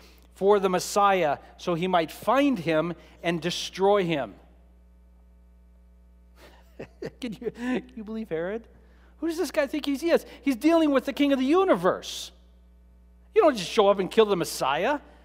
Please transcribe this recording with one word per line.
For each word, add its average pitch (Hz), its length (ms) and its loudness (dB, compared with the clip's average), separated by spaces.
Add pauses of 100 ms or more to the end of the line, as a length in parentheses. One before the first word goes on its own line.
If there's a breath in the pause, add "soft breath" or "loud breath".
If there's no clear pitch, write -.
(340 soft breath)
for 202 260 4
the 190 120 0
Messiah 180 680 0 (200 loud breath)
so 180 180 -4
he 170 120 -2
might 170 220 0
find 262 480 0
him 160 380 -2 (260 loud breath)
and 175 180 -2
destroy 190 640 0
him. 139 300 -4 (2500 soft breath)
<laughs> - 400 -16
Can 240 140 -10
you, 214 180 -10
can 240 440 -6
you 220 80 -14
believe 220 260 -10
Herod? 185 380 -6 (520 soft breath)
Who 311 80 -4
does 330 100 -6
this 330 140 -4
guy 294 160 -2
think 302 180 -8
he 285 240 -4
is? 285 160 2 (160 loud breath)
He's 269 140 0
dealing 311 340 4
with 269 160 0
the 277 80 -6
king 285 180 2
of 269 60 2
the 262 80 0
universe. 254 840 0 (1040)
You 427 80 6
don't 302 120 4
just 175 140 -8
show 202 180 4
up 196 120 4
and 185 100 -4
kill 220 160 4
the 202 100 0
Messiah. 170 640 -2 (260 soft breath)